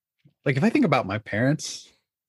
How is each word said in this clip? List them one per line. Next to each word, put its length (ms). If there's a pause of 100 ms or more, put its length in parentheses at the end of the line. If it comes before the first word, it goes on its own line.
(440)
Like, 120
if 80
I 60
think 140
about 220
my 120
parents, 720 (400)